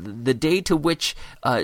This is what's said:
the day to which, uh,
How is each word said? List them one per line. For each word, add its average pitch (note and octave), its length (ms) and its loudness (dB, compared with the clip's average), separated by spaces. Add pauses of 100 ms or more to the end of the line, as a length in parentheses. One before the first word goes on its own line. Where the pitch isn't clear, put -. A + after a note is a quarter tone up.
(240)
the C3 100 4
day D#3 280 2
to F3+ 140 2
which, D#3+ 400 0 (260)
uh, A#2 220 2